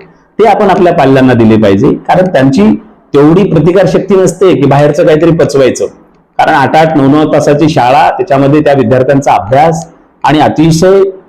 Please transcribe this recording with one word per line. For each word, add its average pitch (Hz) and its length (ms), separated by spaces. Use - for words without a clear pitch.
ते - 100
आपण 202 220
आपल्या 175 220
पाल्यांना 135 400
दिले 110 240
पाहिजे, 104 380
कारण 180 300
त्यांची 139 380
तेवढी 160 300
प्रतिकारशक्ती 170 720
नसते 185 400
की 139 120
बाहेरचं 147 400
काहीतरी 165 240
पचवायचं. 139 560
कारण - 160
आठ-आठ, 156 420
नऊ-नऊ 143 360
तासाची 147 360
शाळा, 143 420
त्याच्यामध्ये 139 500
त्या 143 120
विद्यार्थ्यांचा 135 600
अभ्यास 139 560
आणि 143 160
अतिशय, 165 600